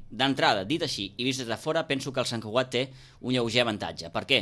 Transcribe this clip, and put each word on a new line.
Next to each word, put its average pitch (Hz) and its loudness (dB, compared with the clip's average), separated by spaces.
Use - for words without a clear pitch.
D'entrada, 127 2
dit 131 0
així 104 -4
i 120 -6
vist 131 0
des 117 -8
de 113 -2
fora, 156 0
penso 135 -2
que 123 -4
el 120 0
Sant 113 -2
Cugat 123 0
té 123 2
un 127 0
lleuger 120 4
avantatge. 87 -4
Per 104 -2
què? 131 4